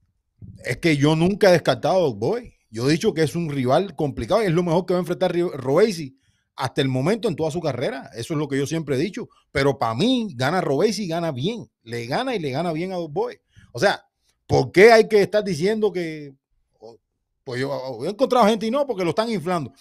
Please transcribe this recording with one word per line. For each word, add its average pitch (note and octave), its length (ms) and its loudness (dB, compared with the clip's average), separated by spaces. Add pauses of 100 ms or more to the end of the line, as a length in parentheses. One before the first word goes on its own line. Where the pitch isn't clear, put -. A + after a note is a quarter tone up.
(640)
Es A#2+ 140 -6
que D#3+ 180 2
yo D3+ 180 4
nunca F#3 340 4
he F3+ 40 8
descartado D3+ 440 2
a F#3+ 40 4
Doc B2+ 180 0
Boy. G3+ 360 -4 (160)
Yo A#2 180 -4
he D3+ 40 4
dicho F#3+ 220 0
que D#3+ 80 0
es D3+ 140 0
un E3+ 120 -4
rival C#3+ 460 0
complicado C#3 480 -2
y G#3 40 0
es E3+ 60 0
lo F3+ 120 2
mejor F3 220 0
que F3+ 80 0
va F3+ 40 2
a F#3 40 0
enfrentar F3 300 -2
Ri-, F3 200 0
Robeisy D3+ 640 0 (380)
hasta C#3 240 -2
el C3+ 80 0
momento D#3 400 0
en D3 80 -2
toda D#3 160 -2
su F3 80 -6
carrera. D3 540 -4
Eso A#2+ 200 -8
es C#3+ 40 -2
lo D3 100 -2
que C3+ 100 -2
yo C#3 80 0
siempre D3 300 -4
he - 20 0
dicho. F3 300 -6 (240)
Pero C#3 260 2
pa' A2+ 160 0
mí, A3 400 0
gana C#3+ 260 0
Robeisy F3 440 0
y E3 40 -6
gana E3 220 -4
bien. D#3 400 -6 (140)
Le A#2 220 -8
gana A#3 280 -4
y G#3 60 -4
le C#3 100 -6
gana D#3+ 220 -2
bien F3 200 -6
a F3+ 40 -8
Doc E3 160 -8
Boy. A3 260 -6 (340)
O A#2+ 60 -12
sea, F3+ 240 0 (460)
¿por C3+ 240 2
qué G#3 180 10
hay A3 160 8
que G#3+ 160 4
estar G3+ 220 0
diciendo G3+ 480 0
que, D#3 420 -8 (460)
o, A2 180 -20 (460)
pues B2+ 160 -6
yo, C#3 100 -4
o, C3 340 -8
he F3+ 60 -4
encontrado A#3+ 360 2
gente A3 200 2
y A3 60 -2
no, C#4+ 160 0
porque F#3 160 -4
lo E3 60 0
están A3+ 200 -2
inflando? E3+ 500 -4